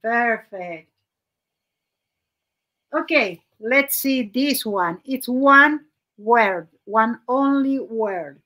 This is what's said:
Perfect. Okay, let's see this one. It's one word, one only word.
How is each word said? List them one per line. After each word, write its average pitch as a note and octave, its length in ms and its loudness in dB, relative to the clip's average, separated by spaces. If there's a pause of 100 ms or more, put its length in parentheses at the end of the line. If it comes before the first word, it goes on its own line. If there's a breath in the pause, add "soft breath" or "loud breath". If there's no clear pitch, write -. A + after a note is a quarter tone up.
Perfect. A3 840 -4 (2000)
Okay, C#4+ 480 -2 (180)
let's C4 380 0
see C4 240 0
this B3+ 420 -2
one. F#3 400 -2
It's C4 240 -8
one C#4 560 4 (320)
word, G3+ 520 2 (180)
one A3 420 -2
only C4+ 520 0
word. F#3+ 640 -6